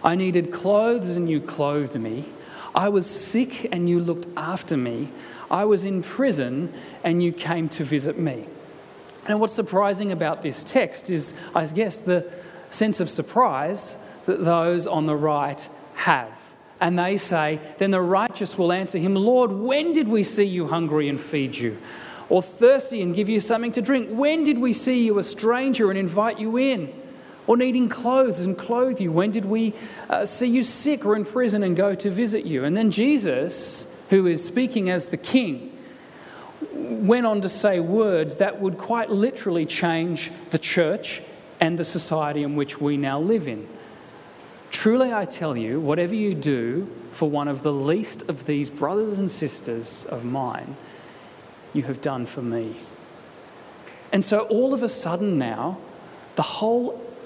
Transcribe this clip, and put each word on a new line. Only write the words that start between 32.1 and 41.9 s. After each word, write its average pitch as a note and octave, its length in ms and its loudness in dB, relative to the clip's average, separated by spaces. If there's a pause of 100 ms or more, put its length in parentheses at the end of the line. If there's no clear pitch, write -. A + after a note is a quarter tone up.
visit G#3+ 340 0
you?'" C#3 200 -2
And E3 120 2
then A3 140 4
Jesus, G3 960 0 (240)
who F#3+ 160 8
is D#3+ 180 2
speaking A#3 460 0
as F3+ 160 0
the D#3 100 -4
king, F3 540 0 (1000)
went A#3 540 2
on G#3+ 160 2
to F#3+ 60 -2
say G3 300 2
words E3+ 580 2
that G3 240 0
would F#3+ 160 0
quite A3+ 340 -2
literally G3 560 0
change E3+ 640 0 (180)
the D#3+ 80 0
church - 640 0 (380)
and E3 180 2
the E3+ 60 -2
society D3+ 580 -2